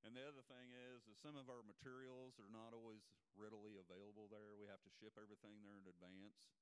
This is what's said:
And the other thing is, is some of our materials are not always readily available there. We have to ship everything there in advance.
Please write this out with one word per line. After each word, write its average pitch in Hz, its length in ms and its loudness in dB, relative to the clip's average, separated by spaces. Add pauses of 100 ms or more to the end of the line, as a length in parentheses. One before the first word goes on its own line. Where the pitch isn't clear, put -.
And 110 100 0
the 131 140 4
other 139 160 0
thing 123 280 -4
is, 123 360 0
is 104 160 -6
some 151 140 6
of 127 120 4
our 120 140 4
materials 127 720 2
are 101 120 -2
not 113 240 2
always 113 340 2 (260)
readily 107 440 0
available 101 500 -2
there. 104 300 -2
We 104 100 0
have 98 160 0
to 95 80 -10
ship 107 240 -4
everything 104 460 -2
there 101 180 -2
in 95 80 -4
advance. 92 640 -4 (100)